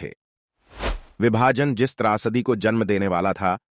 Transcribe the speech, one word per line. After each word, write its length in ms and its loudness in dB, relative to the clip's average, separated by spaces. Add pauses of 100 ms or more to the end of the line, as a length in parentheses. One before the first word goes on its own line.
थे। 100 -12 (1080)
विभाजन 560 2
जिस 220 -2
त्रासदी 440 0
को 140 0
जन्म 280 0
देने 240 0
वाला 260 0
था, 240 -2 (180)